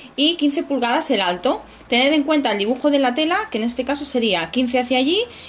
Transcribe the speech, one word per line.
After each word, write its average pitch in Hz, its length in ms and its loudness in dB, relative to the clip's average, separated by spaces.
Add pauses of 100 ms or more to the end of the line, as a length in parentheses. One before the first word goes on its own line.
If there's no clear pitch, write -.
(160)
y 311 200 2
quince 294 260 0
pulgadas 262 480 0
el 202 100 0
alto. 185 420 0 (260)
Tened 262 260 2
en 302 80 4
cuenta 277 300 2
el 208 60 -2
dibujo 233 320 0
de 285 80 4
la 269 160 2
tela, 349 360 -2
que 233 80 -4
en 220 60 -2
este 240 200 -2
caso 285 220 -2
sería 196 440 0
quince 247 280 0
hacia 247 180 0
allí 294 240 2 (280)